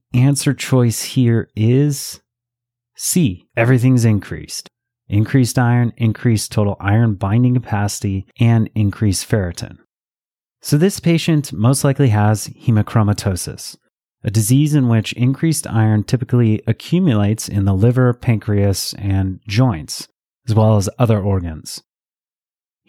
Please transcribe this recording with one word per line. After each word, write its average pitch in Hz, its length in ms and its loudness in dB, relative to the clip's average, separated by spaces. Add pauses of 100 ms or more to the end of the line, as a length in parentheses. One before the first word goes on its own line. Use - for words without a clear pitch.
(120)
answer 135 400 2
choice 123 500 0
here 117 540 0
is 135 640 0 (760)
C, 127 500 -2 (100)
everything's 123 480 2
increased. - 640 -4 (400)
Increased 113 500 0
iron, 120 380 0
increased 110 560 0
total 101 280 -2
iron 107 340 2
binding 117 400 0
capacity, 101 720 -4 (140)
and 117 340 2
increased 101 540 -2
ferritin. 92 500 -4 (840)
So - 140 -2
this 185 220 2
patient 165 540 0
most 120 320 0
likely 139 240 2
has 107 400 2
hemochromatosis, 104 1300 -2 (480)
a - 60 -4
disease 131 440 2
in 131 140 2
which 113 240 0
increased 135 540 -2
iron 107 360 2
typically 117 640 0
accumulates 110 840 0
in 98 180 -2
the 98 80 2
liver, 123 400 2
pancreas, 101 840 -2
and 95 480 -2
joints, 104 600 -2 (400)
as 110 60 0
well 110 220 4
as 98 220 0
other 110 220 2
organs. 87 600 -6 (1080)